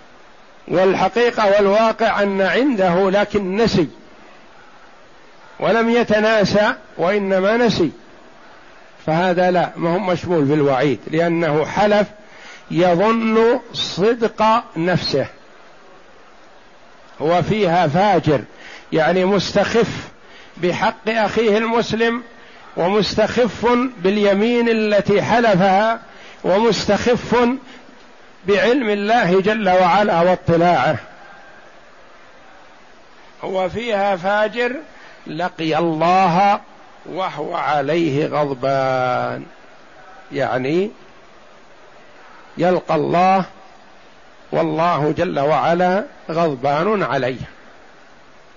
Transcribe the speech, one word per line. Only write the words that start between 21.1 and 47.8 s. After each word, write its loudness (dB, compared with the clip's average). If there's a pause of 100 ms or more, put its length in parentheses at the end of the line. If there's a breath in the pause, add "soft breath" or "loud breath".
المسلم -2 (540 loud breath)
ومستخف 0 (360)
باليمين 2
التي 0
حلفها، 2 (440 loud breath)
ومستخف 0 (1120 loud breath)
بعلم 2
الله 2
جل 0
وعلا 4
واطلاعه. 2 (2500)
هو -4
فيها -2
فاجر -2 (560 loud breath)
لقي -4
الله 2 (460)
وهو -8
عليه -2
غضبان، -2 (880)
يعني -2 (1700)
يلقى 0
الله 2 (1080)
والله 0
جل -2
وعلا 0 (260)
غضبان -2
عليه، -4 (1160)